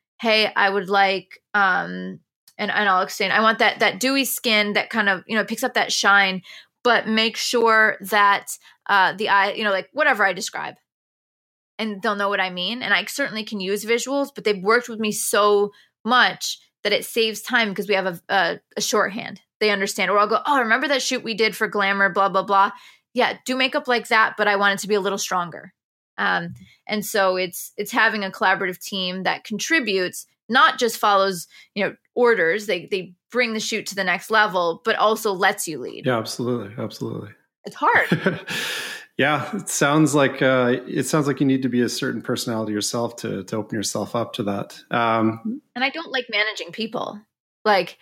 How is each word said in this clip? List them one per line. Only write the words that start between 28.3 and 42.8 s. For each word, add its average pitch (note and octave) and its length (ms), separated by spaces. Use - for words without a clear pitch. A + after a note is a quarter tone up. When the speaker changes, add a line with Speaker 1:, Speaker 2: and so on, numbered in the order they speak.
Speaker 1:
collaborative F#3+ 480
team F#3 440
that F3 200
contributes, G3 840
not C#4 320
just A3+ 180
follows, G3 500
you G3+ 100
know, F3 120
orders. G#3 540
They, F3+ 180
they F#3 280
bring A#3 200
the A3 80
shoot G#3+ 280
to F#3+ 80
the G3 100
next F3+ 260
level, F3+ 540
but A3 100
also G#3+ 380
lets G3 340
you D#3 100
lead. G#2 280
Speaker 2:
Yeah, B2+ 120
absolutely. A2+ 640
Absolutely. A2 500
Speaker 1:
It's - 100
hard. G3+ 680
Speaker 2:
<laughs> - 40
Yeah, C#3 380
it F#3 140
sounds D3 440
like, C3+ 280
uh, B2+ 340
it - 180
sounds D3+ 220
like C#3 140
you D3 60
need C3+ 160
to C3 80
be A#2+ 100
a A#2+ 80
certain A#2 340
personality A2 520
yourself A2+ 440